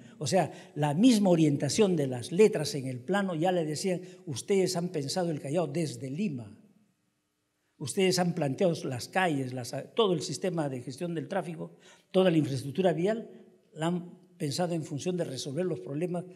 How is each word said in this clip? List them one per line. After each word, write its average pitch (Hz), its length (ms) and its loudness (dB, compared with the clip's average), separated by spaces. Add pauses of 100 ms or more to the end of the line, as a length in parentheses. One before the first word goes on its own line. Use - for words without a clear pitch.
(180)
O 147 80 -6
sea, 170 260 2 (220)
la 147 180 2
misma 202 380 6
orientación 160 680 4
de 139 100 0
las 123 260 -6
letras 170 420 4
en 131 120 -6
el 127 140 -6
plano 190 340 -2
ya 165 160 2
le 175 140 0
decían, 170 380 -2 (240)
"Ustedes 180 500 0
han 175 140 -2
pensado 170 400 -2
el 143 100 -4
Callao 156 260 -2
desde 135 440 -4
Lima. 139 440 -6 (1200)
Ustedes 180 400 0
han 180 160 0
planteado 160 400 2 (100)
las 127 240 -6
calles, 143 460 -2
las, 127 200 -8 (200)
todo 208 180 4
el 160 80 0
sistema 165 480 -4
de 131 140 -6
gestión 170 320 -8
del 139 140 -6
tráfico, 170 440 -6 (380)
toda 185 200 6
la 165 60 4
infraestructura 143 560 2
vial, 202 380 -2 (420)
la 156 140 -4
han 175 400 -4 (100)
pensado 165 380 -2
en 156 100 -4
función 160 320 -4
de 165 80 -2
resolver 135 400 -6
los 170 160 -4
problemas 170 560 -6